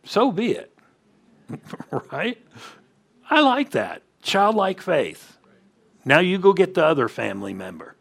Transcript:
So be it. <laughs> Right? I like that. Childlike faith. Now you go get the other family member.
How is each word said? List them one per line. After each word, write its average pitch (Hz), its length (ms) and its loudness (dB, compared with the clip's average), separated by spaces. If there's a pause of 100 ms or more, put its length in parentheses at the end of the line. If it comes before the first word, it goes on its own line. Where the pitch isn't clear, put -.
So 240 280 2
be 190 200 -2
it. - 240 -10 (720)
<laughs> - 120 -14 (500)
Right? 202 320 -8 (840)
I 302 120 4
like 277 320 2
that. 95 300 -6 (200)
Childlike 196 580 0
faith. 127 560 -4 (680)
Now 139 140 4
you 185 200 2
go 190 160 4
get 185 200 2
the 165 100 2
other 143 240 2
family 98 460 -8
member. 92 460 -14